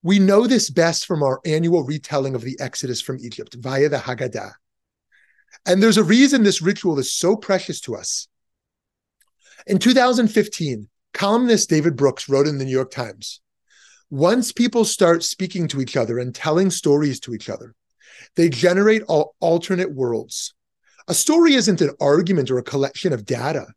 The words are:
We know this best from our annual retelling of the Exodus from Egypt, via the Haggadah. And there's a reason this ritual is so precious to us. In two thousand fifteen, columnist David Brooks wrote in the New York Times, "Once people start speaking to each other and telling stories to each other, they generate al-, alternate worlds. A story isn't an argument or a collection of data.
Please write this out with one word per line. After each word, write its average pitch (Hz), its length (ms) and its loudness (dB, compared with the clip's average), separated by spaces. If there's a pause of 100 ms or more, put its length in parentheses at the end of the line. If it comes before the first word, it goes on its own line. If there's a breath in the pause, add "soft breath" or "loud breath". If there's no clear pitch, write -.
We 196 160 2
know 196 280 4
this 233 240 2
best 165 340 0
from 156 180 -2
our 131 220 0
annual 165 400 0
retelling 139 500 -4
of 117 60 -4
the 127 180 -10
Exodus 123 440 -8
from 131 180 -10
Egypt, 113 380 -16
via 135 320 0
the 139 80 -2
Haggadah. 113 540 -8 (1120 soft breath)
And 185 160 4
there's 214 160 6
a 220 40 4
reason 254 400 4
this 196 200 2
ritual 175 360 -2
is 127 140 -4
so 196 240 0
precious 185 460 -4
to 113 140 -10
us. - 320 -10 (1400 soft breath)
In 196 120 0
two 247 140 4
thousand 247 360 4
fifteen, 151 600 -2 (240)
columnist 226 560 0
David 151 280 0
Brooks 135 340 0
wrote 139 180 2
in 147 80 -4
the 135 80 -6
New 131 80 -6
York 131 180 -2
Times, 107 520 -12 (680 soft breath)
"Once 180 440 0
people 233 340 0
start 170 360 2
speaking 175 460 -6
to 135 140 -6
each 127 160 -4
other 117 200 -4
and 123 160 -8
telling 175 360 0
stories 143 500 0
to 120 140 -12
each - 160 -12
other, 117 240 -12 (640 loud breath)
they 170 120 4
generate 185 580 2
al-, 151 320 0
alternate 170 540 -2
worlds. 123 640 -6 (540 soft breath)
A 180 60 -2
story 320 400 4
isn't 202 260 2
an 143 100 2 (100)
argument 151 480 2
or 127 100 -2
a 117 40 -4
collection 139 500 -4
of 107 120 -6
data. 123 420 -4 (100)